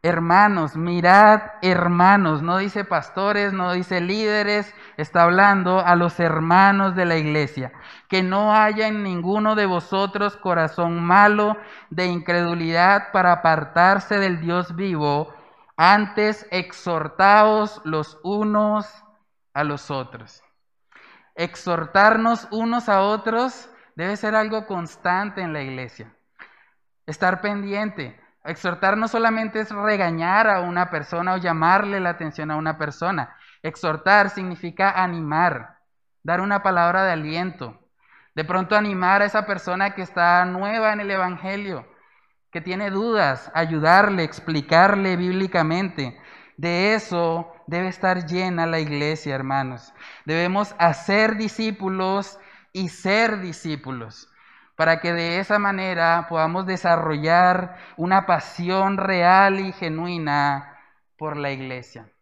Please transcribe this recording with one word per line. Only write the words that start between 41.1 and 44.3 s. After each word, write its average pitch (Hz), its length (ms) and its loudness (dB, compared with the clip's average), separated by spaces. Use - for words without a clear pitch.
evangelio, 185 760 -6
que 170 120 -10
tiene 185 260 -6
dudas, 196 640 -2
ayudarle, 165 720 2
explicarle 175 920 2